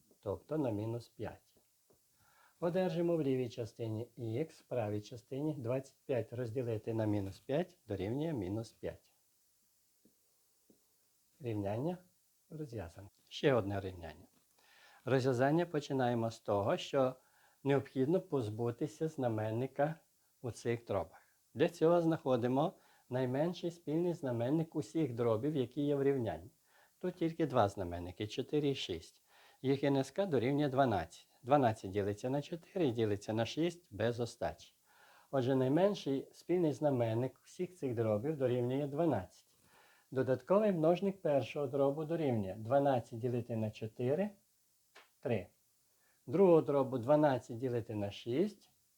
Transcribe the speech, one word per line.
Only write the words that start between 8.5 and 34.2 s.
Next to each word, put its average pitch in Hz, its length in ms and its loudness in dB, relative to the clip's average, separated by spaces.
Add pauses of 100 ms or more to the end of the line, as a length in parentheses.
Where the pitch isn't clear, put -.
п'ять. - 400 -10 (2250)
Рівняння 117 580 -2 (520)
розв'язане. 120 580 -12 (200)
Ще 143 260 2
одне 101 260 0
рівняння. 87 460 -12 (800)
Розв'язання 135 640 2
починаємо 123 640 0
з - 100 -12
того, 107 360 0
що 131 380 0 (500)
необхідно 139 560 2
позбутися 123 880 -2
знаменника 123 840 0 (480)
у 123 80 -6
цих 117 340 -4
дробах. - 440 -4 (260)
Для 139 140 4
цього 170 320 4
знаходимо 139 720 2 (380)
найменший 139 600 -2
спільний 165 440 -2
знаменник 135 600 -2
усіх 143 380 -2
дробів, 117 420 0
які 131 260 -2
є 143 140 2
в 139 60 2
рівнянні. 117 480 0 (480)
Тут 180 160 -6
тільки 165 320 0
два 120 220 4
знаменники — 87 600 -6
чотири 143 400 -2
і 135 60 0
шість. - 500 -10 (380)
Їх 135 220 2
Н 139 120 4
С 135 140 0
К 196 160 -2
дорівнює 143 420 2
дванадцять. 123 600 0 (140)
Дванадцять 120 480 2
ділиться 104 400 -2
на 143 120 -2
чотири 170 460 -2
і 117 40 0
ділиться 107 400 0
на 110 140 0
шість 170 440 -4
без 110 300 -2